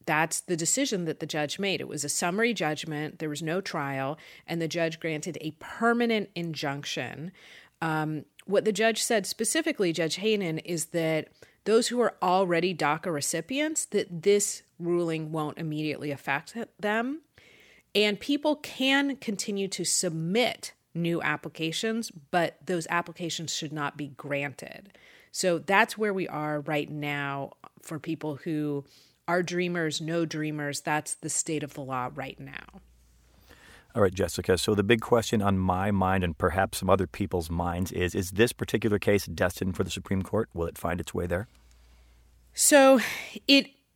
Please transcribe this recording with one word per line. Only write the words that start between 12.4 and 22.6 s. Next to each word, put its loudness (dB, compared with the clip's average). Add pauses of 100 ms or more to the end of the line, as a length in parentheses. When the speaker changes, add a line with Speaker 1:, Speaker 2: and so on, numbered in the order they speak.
Speaker 1:
daca 0
recipients, -2
that -2
this 2 (160)
ruling 0
won't -4
immediately -4
affect -4 (220)
them. -2 (720)
And 4
people 0
can 0
continue -4
to -6
submit 0 (200)
new 0
applications, -4 (180)
but 2